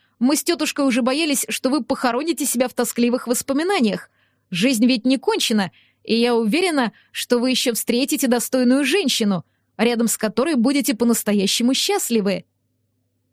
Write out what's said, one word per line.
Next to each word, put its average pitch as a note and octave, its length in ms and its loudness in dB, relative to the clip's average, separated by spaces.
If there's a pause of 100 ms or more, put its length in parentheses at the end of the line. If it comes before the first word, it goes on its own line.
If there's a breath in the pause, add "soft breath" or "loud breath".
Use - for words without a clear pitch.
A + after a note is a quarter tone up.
(200)
Мы C4 160 2
с - 80 -2
тетушкой D4 420 -2
уже B3+ 160 2
боялись, C#4 460 0
что B3 220 -4
вы B3+ 160 -2
похороните C4+ 600 -2
себя B3 220 0
в - 60 -8
тоскливых A#3+ 540 -2
воспоминаниях. C4 840 -2 (400)
Жизнь A3 360 0
ведь B3 200 2
не C4 120 2
кончена, A#3+ 540 0 (320 soft breath)
и - 120 -2
я A#3 200 2
уверена, B3+ 560 0 (200 soft breath)
что - 280 -2
вы B3+ 120 0
еще A#3+ 220 0
встретите C4 540 0
достойную B3+ 560 2
женщину, B3 600 0 (320)
рядом A#3 320 0
с - 80 -4
которой B3+ 380 -2
будете C4 400 2
по-настоящему A3 800 0
счастливы». A3+ 680 -2 (880)